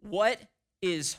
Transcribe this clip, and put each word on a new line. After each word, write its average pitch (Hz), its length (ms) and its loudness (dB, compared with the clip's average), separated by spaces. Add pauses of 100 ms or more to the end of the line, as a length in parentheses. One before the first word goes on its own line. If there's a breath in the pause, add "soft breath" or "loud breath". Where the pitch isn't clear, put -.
What 208 380 0 (420)
is 165 380 -2